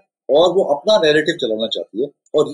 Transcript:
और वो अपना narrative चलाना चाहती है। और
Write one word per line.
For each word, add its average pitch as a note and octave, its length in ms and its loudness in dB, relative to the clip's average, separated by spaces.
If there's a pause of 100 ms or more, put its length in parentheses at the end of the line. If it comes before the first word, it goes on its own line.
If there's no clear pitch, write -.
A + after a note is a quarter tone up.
(300)
और E3+ 240 4
वो G3 100 0
अपना G3+ 340 0
narrative D3+ 380 2
चलाना A2 320 -4
चाहती G#2 340 -8
है। C#3+ 80 -4 (260)
और D3+ 180 4